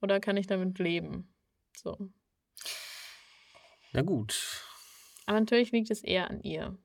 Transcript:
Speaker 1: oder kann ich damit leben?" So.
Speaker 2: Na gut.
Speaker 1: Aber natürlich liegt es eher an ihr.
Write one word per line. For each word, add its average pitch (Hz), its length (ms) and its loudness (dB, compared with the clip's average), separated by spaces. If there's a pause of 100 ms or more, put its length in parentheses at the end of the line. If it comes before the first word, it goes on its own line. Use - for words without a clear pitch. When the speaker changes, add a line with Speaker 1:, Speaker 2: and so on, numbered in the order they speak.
Speaker 1:
oder 196 200 2
kann 202 180 0
ich 190 80 0
damit 185 320 0
leben?" 170 560 -2 (420)
So. - 340 -8 (1800)
Speaker 2:
Na 127 100 2
gut. 131 320 0 (920)
Speaker 1:
Aber 208 140 4
natürlich 233 320 6
liegt 226 180 4
es 214 120 -2
eher 180 280 2
an - 120 -6
ihr. 160 420 -6